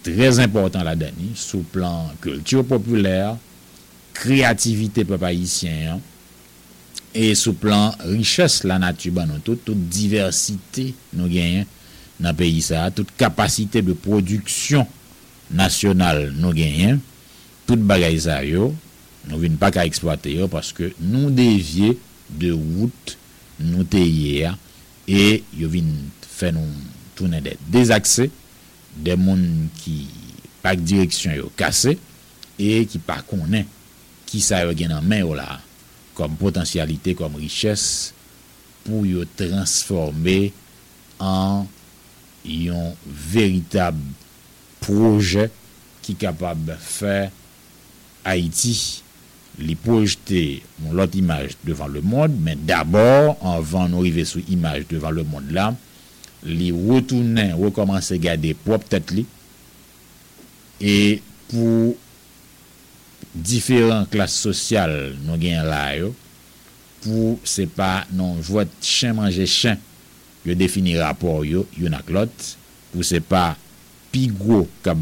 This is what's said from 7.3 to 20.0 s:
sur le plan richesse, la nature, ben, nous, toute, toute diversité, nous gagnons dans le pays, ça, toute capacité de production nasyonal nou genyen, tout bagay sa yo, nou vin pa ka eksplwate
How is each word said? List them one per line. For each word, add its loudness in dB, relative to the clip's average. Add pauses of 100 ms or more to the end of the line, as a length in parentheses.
sur 2
le -4
plan 2
richesse, 0
la 2
nature, -2
ben, 0
nous, -4
toute, -4
toute -2
diversité, -2 (200)
nous -2
gagnons 0 (560)
dans -2
le 0
pays, 2
ça, -2
toute -6
capacité 0
de 0
production 0 (680)
nasyonal 2
nou 0
genyen, 2 (680)
tout 4
bagay 4
sa 0
yo, 2 (560)
nou -6
vin 2
pa 6
ka 4
eksplwate -2